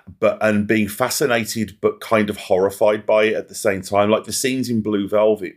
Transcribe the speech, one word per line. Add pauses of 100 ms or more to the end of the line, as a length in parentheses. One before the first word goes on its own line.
(200)
but,
and
being
fascinated
but
kind
of
horrified
by
it
at
the
same
time.
Like
the
scenes
in
Blue
Velvet